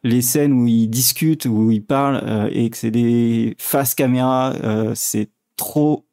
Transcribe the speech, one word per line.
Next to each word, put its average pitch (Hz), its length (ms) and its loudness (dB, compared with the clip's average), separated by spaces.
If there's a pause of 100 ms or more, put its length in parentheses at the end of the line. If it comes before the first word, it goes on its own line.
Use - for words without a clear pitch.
Les 123 180 2
scènes 143 320 2
où 120 140 2
ils 113 200 2
discutent, 139 580 0
où 110 260 2
ils 107 120 0
parlent, 139 400 0
euh, 107 280 -2
et 117 180 0
que 117 80 -10
c'est 113 140 -4
des 117 640 0
faces - 380 -2
caméra, 127 580 0 (100)
euh, 110 320 -2
c'est - 340 -4 (280)
trop 151 560 -2